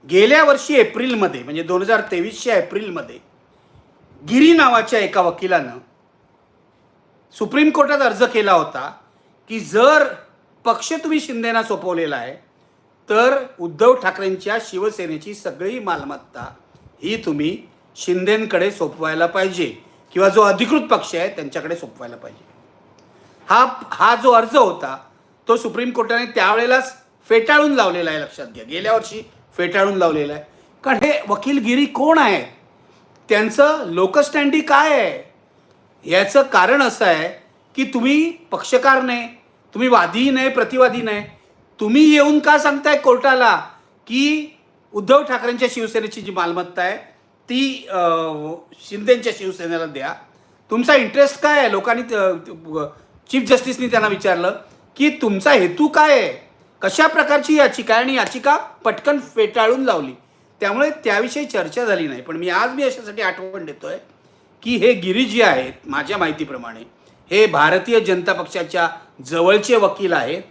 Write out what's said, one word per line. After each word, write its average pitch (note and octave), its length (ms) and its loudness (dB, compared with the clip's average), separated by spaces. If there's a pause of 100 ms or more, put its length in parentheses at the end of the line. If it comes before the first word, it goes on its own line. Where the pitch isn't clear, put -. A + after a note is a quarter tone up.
गेल्या A#3 340 6
वर्षी D4+ 320 2
एप्रिलमध्ये, A3 680 0
म्हणजे D3+ 200 -8
दोन F3+ 180 -2
हजार G#3 200 0 (100)
तेवीसच्या G#3 460 -4
एप्रिलमध्ये, F3 720 -8 (1000)
गिरी C#4+ 240 6
नावाच्या A#3+ 460 4
एका G3 220 0
वकिलानं E3+ 560 -2 (1600)
सुप्रीम D4 320 2
कोर्टात C#4+ 320 2
अर्ज A3+ 220 2
केला G#3+ 300 2
होता D3 400 -2 (560)
की A3+ 100 -8
जर A#3+ 480 4 (580)
पक्ष A#3 280 -2
तुम्ही D#4+ 260 -4
शिंदेना A#3 440 -4
सोपवलेला F3 520 -4
आहे, B2 180 -10 (760)
तर B3 360 2 (140)
उद्धव F3 340 2
ठाकरेंच्या F#3+ 680 -4
शिवसेनेची F#3+ 720 -8
सगळी F#3+ 460 -8
मालमत्ता C#3+ 760 -10 (500)
ही A3 220 -6
तुम्ही D#3 320 -4 (380)
शिंदेंकडे G3 760 -2
सोपवायला D#3+ 540 -4
पाहिजे F3 520 -4 (360)
किंवा F#3+ 160 4
जो A3 120 4
अधिकृत G#3 400 2
पक्ष A3 340 -4
आहे, E3+ 120 -2
त्यांच्याकडे D#3 480 -10
सोपवायला A#2+ 400 -18
पाहिजे. - 300 -20 (1040)
हा, A#3+ 180 4 (240)
हा A3 240 2
जो B3 160 4
अर्ज A3+ 240 2
होता, D3 420 2 (500)
तो A#3 100 2
सुप्रीम A#3 320 -6
कोर्टाने A#3+ 360 -2
त्यावेळेलाच A#3 720 0 (320)
फेटाळून D4 420 4
लावलेला F3+ 380 0
आहे, D#3 120 -6
लक्षात C#3 260 -14
घ्या. A2+ 160 -18
गेल्या F3+ 300 -4
वर्षी A3 280 -4 (360)
फेटाळून F#3+ 360 0
लावलेला D#3 400 0
आहे. D3+ 100 -14 (400)
कारण C4 140 0
हे D4 300 0
वकीलगिरी B3 580 0
कोण D4+ 320 2
आहे, G3+ 420 0 (680)
त्यांचं B3 580 2
लोकस्टँडी C#4+ 760 0
काय C#4+ 380 2
आहे, - 340 -6 (760)
याचं G3 320 4
कारण A#3+ 400 2
असं A#3+ 240 0
आहे E3 240 2 (460)
की C4+ 80 -2 (100)
तुम्ही C#4+ 380 0
पक्षकार C4 680 0
नाही, A#3+ 260 -6 (460)
तुम्ही B3 160 0
वादीही A3 400 2
नाही, C4 200 0
प्रतिवादी B3 520 0
नाही. G#3 240 -6 (540)
तुम्ही C#4+ 340 6
येऊन D4 260 4
का D4 180 4
सांगताय C#4+ 400 0
कोर्टाला B3+ 580 2 (520)
की D4 500 -2 (360)
उद्धव G#3 300 2
ठाकरेंच्या A#3+ 480 -4
शिवसेनेची A3 500 -6
जी G3 100 -12
मालमत्ता F3 500 -6
आहे, F#3+ 160 -4 (520)
ती, C4 420 -4
अ, F#3+ 80 -4 (880)
शिंदेच्या A3 480 0
शिवसेनेला E3+ 480 -6
द्या? C#3 280 -10 (580)
तुमचा B3 240 4
इंटरेस्ट C4+ 460 2
काय D4 180 2
आहे? B3 120 2
लोकांनी, A#3 440 -4
अ, F#3+ 160 0 (1000)
चीफ B3+ 120 0
जस्टिसनी B3 440 0
त्यांना A3 200 2
विचारलं F#3+ 480 -2 (420)
की C#4+ 120 2
तुमचा A#3 420 0
हेतू G3+ 360 2
काय D4+ 320 4
आहे, D3 300 -6 (320)
कशा B3 260 2
प्रकारची D#4 480 2
याचिका B3 400 2
आहे, A#3 80 2
आणि C4+ 120 -2
याचिका B3+ 420 0
पटकन C4+ 600 -4
फेटाळून A3+ 640 0
लावली. D#3 300 -2 (460)
त्यामुळे A3+ 300 -2
त्याविषयी B3 560 -4
चर्चा G3 400 -6
झाली F#3 220 -2
नाही. B2+ 140 -10
पण D#3+ 160 -12
मी F3 120 -6
आज, G#3+ 240 -2
मी C#4 100 -4
अशासाठी A3+ 380 -6
आठवण F#3 440 -6
देतोय - 320 -12 (640)
की A#3+ 120 -2
हे A#3 180 4
गिरी F#3+ 320 0
जे A3 180 0
आहेत, C3 300 2 (120)
माझ्या D3 320 -6
माहितीप्रमाणे C3+ 640 -8 (520)
हे G#3 140 4
भारतीय F#3 540 2
जनता F#3 340 0
पक्षाच्या E3+ 560 -4 (360)
जवळचे F#3 500 2
वकील G3 380 0
आहेत. D3+ 380 -4